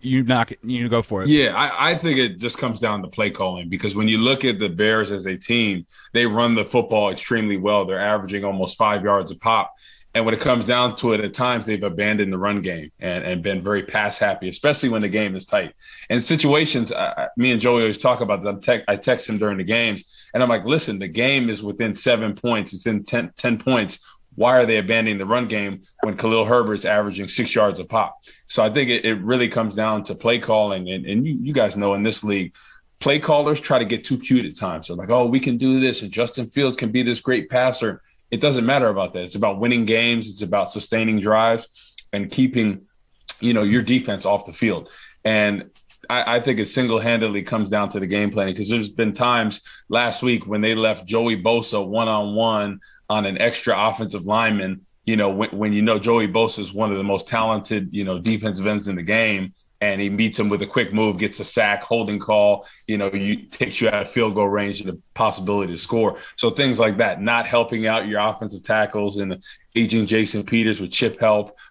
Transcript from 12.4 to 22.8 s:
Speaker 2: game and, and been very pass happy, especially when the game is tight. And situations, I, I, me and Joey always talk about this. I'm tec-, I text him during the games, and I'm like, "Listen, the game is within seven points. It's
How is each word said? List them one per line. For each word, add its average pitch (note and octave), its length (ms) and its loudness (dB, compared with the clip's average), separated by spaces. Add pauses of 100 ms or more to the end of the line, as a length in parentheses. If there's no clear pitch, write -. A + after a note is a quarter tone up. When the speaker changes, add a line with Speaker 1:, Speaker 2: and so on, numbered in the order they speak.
Speaker 2:
game E2+ 380 -8
and, F2+ 240 -4
and F2+ 180 -4
been F#2+ 220 -4
very G2+ 180 0
pass G#2 380 -2
happy, G2 280 0
especially C#3 420 0
when A2 120 0
the G2+ 80 -2
game G2+ 260 -2
is F#2 100 -10
tight. F#2 280 -2 (360)
And A#2 140 0
situations, D3 680 2
I, F#2 140 -2
I, - 300 -4
me B2 160 2
and A#2 80 2
Joey A#2+ 220 4
always G#2+ 160 0
talk A#2+ 240 2
about G2+ 220 0
this. G#2 60 -2
I'm G2+ 120 -6
tec-, A#2 260 2
I G#2 80 2
text B2 320 0
him G#2+ 120 -2
during G2+ 180 0
the F#2+ 60 -4
games, A2 720 -2
and B2 100 4
I'm B2 60 2
like, G#2 160 2
"Listen, B2+ 340 0
the G2 80 -8
game A#2+ 420 0
is G#2+ 140 -6
within G#2 320 -4
seven A2 400 0
points. A2 380 -2
It's F#2 120 -10